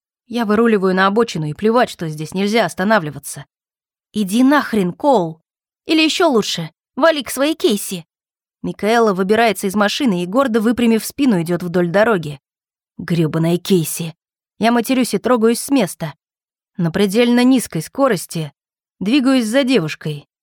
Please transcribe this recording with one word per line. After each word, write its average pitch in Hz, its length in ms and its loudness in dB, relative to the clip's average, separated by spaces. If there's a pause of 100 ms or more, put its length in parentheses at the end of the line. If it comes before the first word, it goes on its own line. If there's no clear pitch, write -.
(260)
Я 233 180 -4
выруливаю 208 500 2
на 190 140 4
обочину, 202 380 0
и 151 60 -4
плевать, 226 380 0
что - 180 -10
здесь 151 240 -10
нельзя 202 320 0
останавливаться. 160 800 -4 (680)
«Иди 208 320 0
нахрен, 226 480 2
Коул! 185 480 0 (440)
Или 320 160 2
ещё 320 280 2
лучше, 196 420 -2 (240)
вали 294 300 2
к - 60 -12
своей 294 260 -2
Кейси!» 202 500 -4 (560)
Микаэла 214 520 0
выбирается 208 520 0
из 180 80 -4
машины 202 480 0
и, 180 40 -6
гордо 233 340 0
выпрямив 226 440 2
спину, 233 380 0
идёт 175 220 -4
вдоль 175 240 -2
дороги. 170 520 0 (580)
Грёбаная 165 600 0
Кейси! 170 560 -2 (440)
Я 226 140 2
матерюсь 240 400 0
и 202 60 -2
трогаюсь 226 420 2
с - 80 -10
места. 185 460 -2 (640)
На 170 120 0
предельно 240 540 2
низкой 247 380 0
скорости 175 720 -4 (460)
двигаюсь 254 440 2
за 240 200 0
девушкой. 156 600 -2 (160)